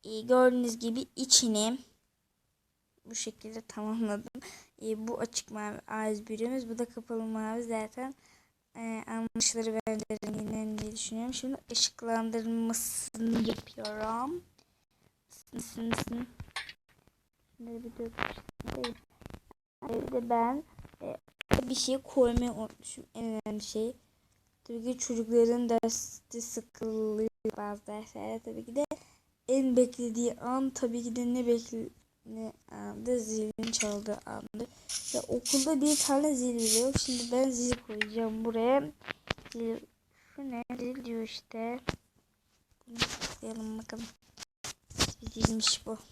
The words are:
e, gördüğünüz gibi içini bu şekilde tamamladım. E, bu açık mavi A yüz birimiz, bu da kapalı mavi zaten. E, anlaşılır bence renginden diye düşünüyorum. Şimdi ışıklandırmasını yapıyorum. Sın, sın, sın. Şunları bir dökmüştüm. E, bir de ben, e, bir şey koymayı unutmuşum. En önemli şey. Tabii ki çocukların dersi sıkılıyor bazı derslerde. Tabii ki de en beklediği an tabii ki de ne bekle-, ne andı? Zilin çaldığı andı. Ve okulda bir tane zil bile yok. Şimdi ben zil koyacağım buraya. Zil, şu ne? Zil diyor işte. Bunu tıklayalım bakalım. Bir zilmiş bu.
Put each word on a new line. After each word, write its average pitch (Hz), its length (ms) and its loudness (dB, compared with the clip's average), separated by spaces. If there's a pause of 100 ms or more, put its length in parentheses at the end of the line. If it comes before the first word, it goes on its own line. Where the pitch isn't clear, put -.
e, 220 160 -6
gördüğünüz 247 580 6
gibi 233 280 -2 (100)
içini 233 640 6 (1300)
bu 226 100 -14
şekilde 220 460 -8
tamamladım. 220 800 -2 (420)
E, 220 260 -2
bu 240 120 -4
açık - 300 -4
mavi 208 360 -6
A 220 200 -2
yüz 214 200 -2
birimiz, 233 420 -2
bu 226 100 -6
da 240 60 0
kapalı 233 380 -6
mavi 220 400 -2
zaten. 233 520 -4 (600)
E, 226 300 -6
anlaşılır 226 800 0
bence 220 240 -2
renginden 214 680 -4
diye 214 140 -6
düşünüyorum. 233 420 -6
Şimdi 269 220 -4 (160)
ışıklandırmasını 226 1800 0
yapıyorum. 226 960 -4 (840)
Sın, - 300 -14
sın, 233 340 -4
sın. 240 360 -2 (1300)
Şunları 233 280 -12
bir 233 60 -8
dökmüştüm. - 1040 -6 (920)
E, 226 180 -2
bir 254 60 -6
de 240 180 -2
ben, 240 340 2 (380)
e, - 140 -6 (520)
bir 254 60 0
şey 262 240 2
koymayı 240 540 4
unutmuşum. - 520 -10 (100)
En 220 100 -8
önemli 214 380 -4
şey. 226 340 -4 (680)
Tabii 233 180 -8
ki 247 160 -2
çocukların 233 680 6
dersi 226 720 0
sıkılıyor 220 880 -2 (260)
bazı 208 300 -6
derslerde. 220 560 -8
Tabii 226 220 -8
ki 240 120 -6
de 294 100 4 (640)
en 262 280 6
beklediği 240 580 4
an 262 360 0
tabii 240 320 -2
ki 233 140 -4
de 240 180 2
ne 247 120 2
bekle-, 233 420 2 (380)
ne 220 260 -8 (160)
andı? 208 520 -2
Zilin 220 520 -2
çaldığı 208 540 -2
andı. 208 400 -8 (480)
Ve - 60 2
okulda 269 600 2
bir 294 160 6
tane 285 380 4
zil 247 200 0
bile 226 240 4
yok. 262 200 4
Şimdi 240 340 -2
ben 262 180 6
zil 247 260 2 (100)
koyacağım 220 580 -2
buraya. 247 480 4 (600)
Zil, 233 280 -2 (560)
şu 277 140 -10
ne? 240 140 -6 (140)
Zil 247 260 -6
diyor 233 180 -4
işte. 226 580 -6 (1080)
Bunu 233 120 -16
tıklayalım 220 800 -6
bakalım. 226 280 -10 (1160)
Bir 226 200 -6
zilmiş 220 440 2
bu. 220 120 -6 (140)